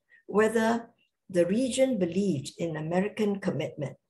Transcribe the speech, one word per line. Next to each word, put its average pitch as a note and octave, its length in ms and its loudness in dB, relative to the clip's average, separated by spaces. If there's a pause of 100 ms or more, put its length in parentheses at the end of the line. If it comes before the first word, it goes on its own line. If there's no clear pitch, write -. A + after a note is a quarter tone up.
(260)
whether A3 640 0 (400)
the F3 160 4
region B3 540 2
believed F3 580 0
in E3 180 -4
American F#3+ 640 -2
commitment C#3 560 -6 (140)